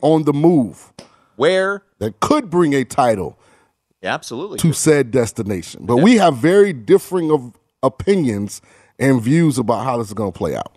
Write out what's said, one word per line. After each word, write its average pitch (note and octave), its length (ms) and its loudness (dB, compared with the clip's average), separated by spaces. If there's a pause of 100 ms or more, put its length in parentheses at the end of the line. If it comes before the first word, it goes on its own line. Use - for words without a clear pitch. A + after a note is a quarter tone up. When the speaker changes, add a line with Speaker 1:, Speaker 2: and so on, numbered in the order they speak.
Speaker 1:
on D#3 220 2
the D3 80 -2
move C#3+ 600 0 (440)
Speaker 2:
Where? F#3+ 460 0 (160)
Speaker 1:
that G#2 220 -6
could C#4+ 300 0
bring D#3+ 240 2
a C3+ 100 0
title A2+ 540 -2 (640)
Speaker 2:
Yeah, F#2+ 120 -4
absolutely. C#3+ 460 -10
Speaker 1:
to E3 120 2
said C#3+ 380 2
destination. G#2+ 760 -4
But A#2 120 0
Speaker 2:
Yeah. C#3 80 4
Speaker 1:
we A#3 120 6
have F3 200 2
very F#3 360 2
differing D#3+ 580 0
of B2+ 280 -2 (240)
opinions C3 800 -2 (360)
and C3 220 2
views C#3+ 380 2
about A2 260 -2
how B2+ 140 -2
this A2+ 100 -6
is G#2 60 -12
gonna G2 180 -4
play D#2+ 240 -4
out. G1+ 200 -10